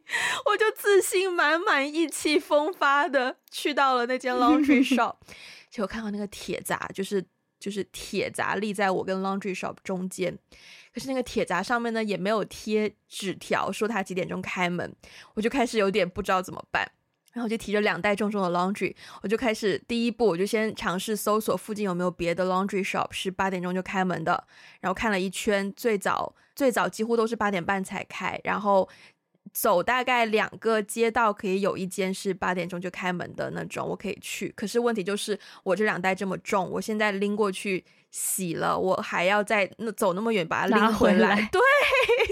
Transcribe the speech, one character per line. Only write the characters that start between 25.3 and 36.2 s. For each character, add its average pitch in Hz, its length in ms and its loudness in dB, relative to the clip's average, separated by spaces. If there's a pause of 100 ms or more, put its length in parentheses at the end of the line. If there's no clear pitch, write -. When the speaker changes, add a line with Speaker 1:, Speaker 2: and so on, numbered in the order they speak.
Speaker 1:
最 220 220 0
早， - 360 -2 (200)
最 277 180 4
早 180 160 2
几 220 160 -6
乎 233 100 0
都 226 120 4
是 233 100 -4
八 208 140 0
点 185 120 -2
半 190 220 -2
才 - 200 -8
开， - 380 -8
然 185 160 -2
后 196 300 4 (640)
走 269 300 4
大 247 200 2
概 240 220 2
两 214 320 2
个 214 240 2
街 226 300 0
道 226 200 4
可 208 160 -4
以 190 140 2
有 196 160 2
一 185 100 -4
间 190 280 -2
是 190 180 -2
八 185 220 -2
点 175 120 -4
钟 180 140 -8
就 180 80 -6
开 180 240 -4
门 175 220 -6
的 131 160 -4
那 165 140 -6
种， - 220 -6
我 170 80 -4
可 190 140 -8
以 - 100 -6
去。 - 380 -8
可 214 100 -6
是 233 140 0
问 233 140 2
题 190 100 -2
就 196 100 -4
是 208 240 -4 (240)
我 185 140 0
这 208 80 2
两 180 160 0
袋 190 140 2
这 196 120 -4